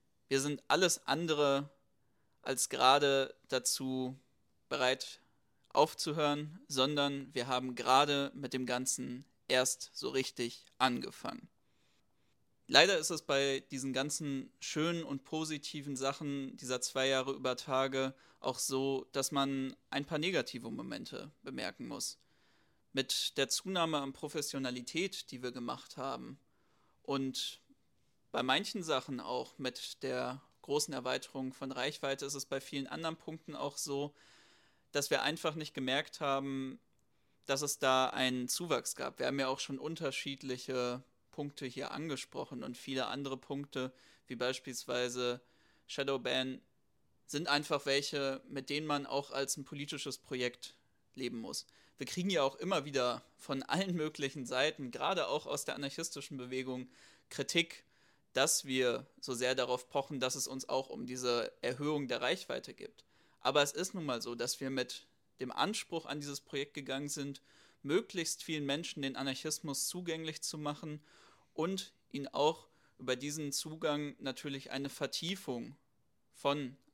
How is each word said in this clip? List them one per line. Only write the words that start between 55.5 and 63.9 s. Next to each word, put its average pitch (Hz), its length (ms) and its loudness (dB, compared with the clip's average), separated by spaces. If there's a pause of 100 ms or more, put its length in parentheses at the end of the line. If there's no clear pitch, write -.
der 135 120 -4
anarchistischen 143 600 -8
Bewegung, 127 540 -4 (380)
Kritik, - 560 0 (480)
dass - 320 4
wir 131 420 2 (140)
so 131 140 -4
sehr 123 200 2
darauf 123 340 0
pochen, 139 320 -2
dass 131 140 2
es 135 120 -2
uns 131 220 -8
auch 131 200 0
um - 180 -8
diese 123 540 0
Erhöhung 143 480 0
der 120 120 0
Reichweite 131 520 -2
gibt. - 320 -16 (360)
Aber 143 220 6
es 143 100 2
ist 180 220 -2